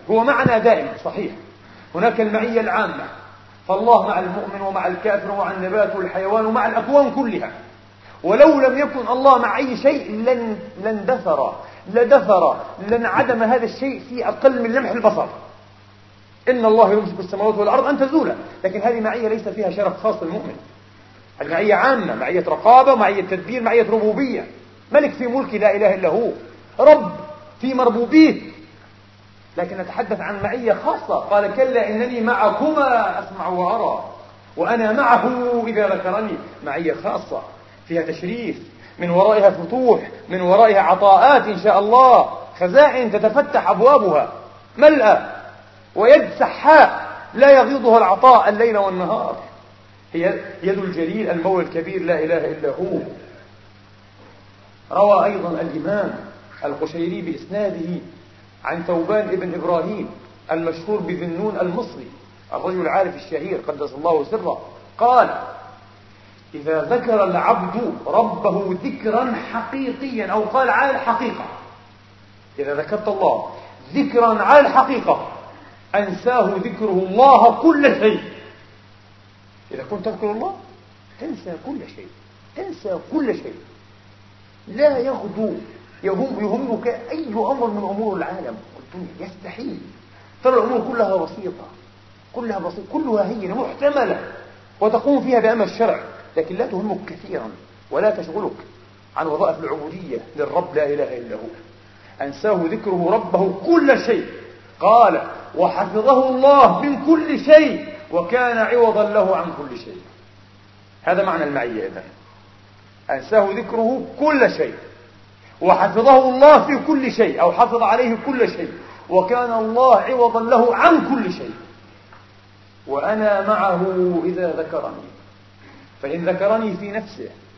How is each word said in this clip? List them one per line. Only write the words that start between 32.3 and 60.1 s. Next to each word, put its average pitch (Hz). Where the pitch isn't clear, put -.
أسمع 185
وأرى." 180
وأنا 214
معه 240
إذا 208
ذكرني. 196
معية 151
خاصة 196
فيها 165
تشريف، 180
من 175
ورائها 196
فتوح، 202
من 185
ورائها 196
عطاءات 196
إن 208
شاء 190
الله، 226
خزائن 240
تتفتح 214
أبوابها 202
ملأى، 254
ويد 233
سحاء -
لا 269
يغيضها 247
العطاء 196
الليل 214
والنهار. 190
هي 175
يد 190
الجليل 180
المولى 175
الكبير 175
لا 160
إله 156
إلا 151
هو. -
روى 190
أيضا 185
الإمام 165
القشيري 160
بإسناده 175
عن 170
ثوبان 180
ابن 180
إبراهيم 170